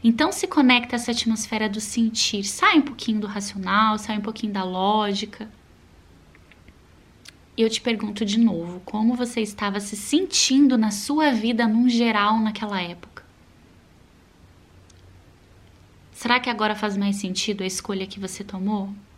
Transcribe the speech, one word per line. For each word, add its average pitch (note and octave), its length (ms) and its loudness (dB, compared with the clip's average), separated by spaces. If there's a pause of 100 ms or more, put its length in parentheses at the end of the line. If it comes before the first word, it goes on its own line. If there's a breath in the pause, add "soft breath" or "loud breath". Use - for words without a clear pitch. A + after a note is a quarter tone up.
Então A#3 280 4
se - 140 -4
conecta B3+ 500 4
a - 20 -2
essa A#3 120 -4
atmosfera A3 580 -2
do G#3 140 -4
sentir, A3 600 -2
sai F4+ 340 2
um C#4+ 60 6
pouquinho - 380 -4
do G#3+ 40 -4
racional, G3+ 720 0
sai G#3+ 220 -4
um - 20 -4
pouquinho G#3+ 320 -6
da F#3+ 100 -2
lógica. G3+ 880 0 (2000)
E A3+ 60 4
eu A3 60 4
te A3+ 120 -4
pergunto G#3+ 420 -4
de G#3 160 0
novo, F3+ 420 2
como A3 340 0
você A#3+ 260 -4
estava G#3 380 -4
se G3+ 160 -8
sentindo C#4 840 4
na A3 140 4
sua C#4+ 400 2
vida A3+ 360 2
num A#3 220 4
geral A3 500 2
naquela G#3+ 400 -2
época? F3 460 -10 (2750)
Será A#3+ 280 0
que B3 120 -4
agora G#3+ 240 0
faz G#3 200 -4
mais G3+ 200 0
sentido F#3+ 480 -4
a F#3 40 -2
escolha F#3+ 380 -6
que F#3+ 140 -14
você G3 240 -10
tomou? G3+ 500 -4 (240)